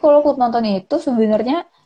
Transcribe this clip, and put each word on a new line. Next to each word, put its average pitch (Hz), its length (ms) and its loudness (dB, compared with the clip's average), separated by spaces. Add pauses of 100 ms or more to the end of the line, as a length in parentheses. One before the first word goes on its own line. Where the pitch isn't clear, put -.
kalau 294 160 6
klub 294 160 0
nonton 240 320 -2
itu 202 320 -4
sebenarnya, 233 640 0 (220)